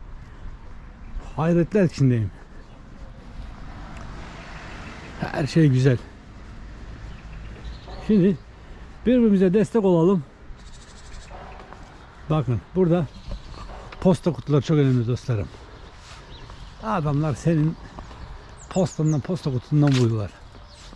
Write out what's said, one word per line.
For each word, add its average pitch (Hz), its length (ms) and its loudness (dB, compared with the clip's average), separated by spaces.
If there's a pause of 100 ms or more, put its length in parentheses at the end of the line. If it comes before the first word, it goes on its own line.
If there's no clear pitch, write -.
(1400)
hayretler 170 480 4
içindeyim. 123 480 2 (3000)
Her - 280 -2
şey 160 200 6
güzel. 127 300 6 (2000)
Şimdi 196 300 4 (680)
birbirimize 202 480 6
destek 208 320 2
olalım. 175 380 4 (2000)
Bakın 127 320 0 (140)
burada 175 300 4 (960)
posta 180 320 4
kutuları 143 280 2
çok 156 160 2
önemli 127 300 4
dostlarım. 113 400 -2 (1400)
Adamlar 156 500 0
senin 160 420 2 (920)
postandan, 156 520 2
posta 156 300 -4
kutundan 143 400 4
buluyorlar. 113 400 2 (640)